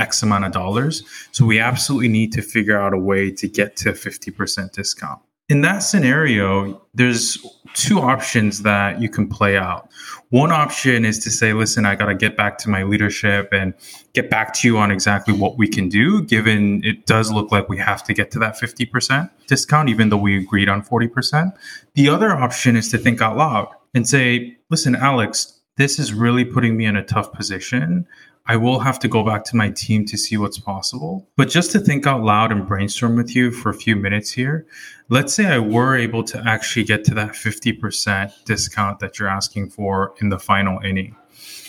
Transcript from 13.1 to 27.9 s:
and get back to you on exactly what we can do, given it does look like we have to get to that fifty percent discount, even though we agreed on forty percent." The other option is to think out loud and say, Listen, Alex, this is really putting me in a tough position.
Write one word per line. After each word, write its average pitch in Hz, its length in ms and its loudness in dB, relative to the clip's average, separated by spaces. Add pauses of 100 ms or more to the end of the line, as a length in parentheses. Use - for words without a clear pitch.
and 98 200 0 (400)
get 110 160 -2
back 110 260 0
to - 120 0
you 117 100 6
on 104 140 4
exactly 101 440 0
what 101 220 0
we 104 120 4
can 95 200 -2
do, 151 360 2
given 104 600 2
it 110 220 -4
does 110 240 2
look 107 220 0
like 101 160 2
we 95 100 -4
have 101 260 -2
to - 80 -4
get 104 200 -2
to 117 80 -6
that 110 180 -2
fifty 120 260 -6
percent 131 460 -2 (160)
discount, 147 420 0
even 110 200 4
though 104 80 4
we 101 200 2
agreed 98 320 0
on 101 140 0
forty 117 240 0
percent." 151 480 -2 (400)
The 143 140 6
other 202 240 4
option 127 420 2
is 110 140 0
to 120 100 0
think 117 240 0
out 110 140 0
loud 127 320 0 (260)
and 120 140 2
say, 123 480 0 (120)
Listen, 131 280 0
Alex, 123 640 -2 (160)
this 139 220 2
is 120 140 -4
really 120 320 2
putting 120 320 0
me 113 100 0
in 104 100 0
a 95 80 -2
tough - 280 -2
position. 131 720 -4 (420)